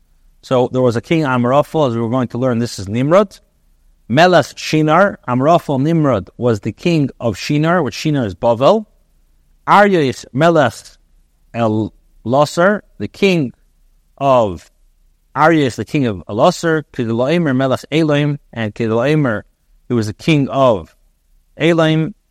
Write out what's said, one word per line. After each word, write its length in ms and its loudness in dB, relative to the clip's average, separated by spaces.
So 260 0
there 120 -4
was 160 2
a 60 -6
king 220 0
Amraphel, 600 0
as 100 -2
we 60 -4
were 80 -4
going 200 -2
to 100 -10
learn, 220 -2
this 180 -6
is 100 -10
Nimrod. 500 0
Melech 480 2
Shinar, 720 0
Amraphel 500 0
Nimrod 600 0
was 220 -2
the 120 -8
king 380 -2
of 160 -4
Shinar, 460 0
which 100 -6
Shinar 320 -4
is 100 -6
Bavel. 520 0
Aryeh 640 2
Melech 640 0
El 400 -2
Lasar, 560 0
the 100 -10
king 460 0
of, 540 0
Aryeh 300 4
is 100 -4
the 80 -6
king 220 -2
of 200 -6
Elasar, 580 0
Kedola'imer 600 -2
Melech 380 -2
Elohim, 460 0
and 240 -8
Kedola'imer, 680 -2
who 60 -2
was 100 -2
the 80 -8
king 340 0
of 480 0
Elam, 560 0